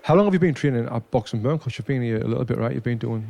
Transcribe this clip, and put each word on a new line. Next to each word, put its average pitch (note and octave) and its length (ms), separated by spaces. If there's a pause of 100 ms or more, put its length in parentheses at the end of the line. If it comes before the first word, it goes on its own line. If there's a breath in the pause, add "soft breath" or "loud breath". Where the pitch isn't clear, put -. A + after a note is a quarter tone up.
How D#3 140
long G3+ 80
have G3 100
you F3 60
been E3+ 140
training B2 340
at A#2 240
Box A#2+ 200
and A2 120
Burn? D3+ 120
'Cause - 220
you've - 80
been C3 160
here A2+ 180
a - 60
little A#2 180
bit, - 140
right? A2+ 160
You've A2+ 80
been A#2+ 160
doing A2+ 320